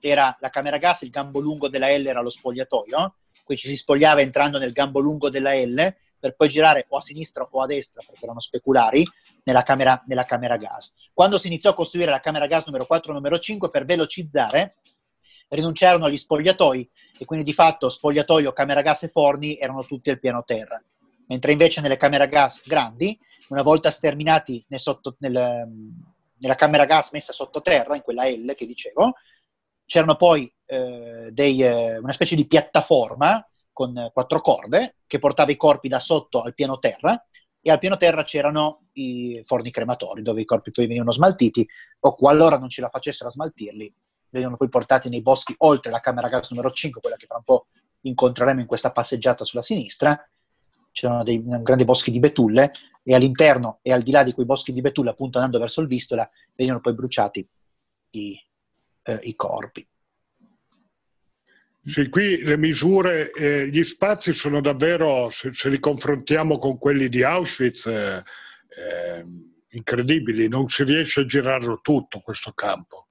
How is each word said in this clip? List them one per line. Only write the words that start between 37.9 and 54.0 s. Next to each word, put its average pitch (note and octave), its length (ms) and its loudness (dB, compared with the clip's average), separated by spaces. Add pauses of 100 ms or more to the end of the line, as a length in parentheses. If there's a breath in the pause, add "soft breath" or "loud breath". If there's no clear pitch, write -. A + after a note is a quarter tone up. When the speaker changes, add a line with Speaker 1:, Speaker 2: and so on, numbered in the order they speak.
Speaker 1:
terra E3 260 2
c'erano D3+ 720 -2
i B2 520 -8
forni B2 260 -4
crematori A2+ 520 -6
dove A2 200 -4
i - 20 -4
corpi - 260 -2
poi A#2+ 160 0
venivano A#2 240 -4
smaltiti, B2+ 560 2 (340 loud breath)
o C3+ 140 4
qualora D3+ 420 6
non B2+ 120 -8
ce B2 120 -12
la B2 80 -6
facessero C3 400 -10
a A#2 40 -12
smaltirli G#2+ 600 -14 (420)
venivano B2+ 220 -6
poi C3 120 -2
portati C3 400 2
nei A#2+ 140 -6
boschi C3 360 2
oltre D3 320 4
la A#2 100 -4
camera B2 280 -2
gas B2 220 -4
numero B2 220 -2
cinque, - 280 -8
quella A#2 160 -6
che - 100 -20
fra A#2 100 -12
un A#2 80 -10
po' B2+ 220 4 (360)
incontreremo B2+ 580 0
in A#2 60 -6
questa B2 240 -4
passeggiata A#2+ 540 -2
sulla A#2+ 180 -6
sinistra, D3 580 -2 (760)
c'erano A#2+ 300 -2
dei A2+ 200 -2
grandi B2 400 2
boschi B2+ 280 2
di A#2+ 80 0
betulle, C3+ 520 4 (300 loud breath)
e B2+ 120 2
all'interno B2+ 680 4
e B2+ 100 0
al B2 100 2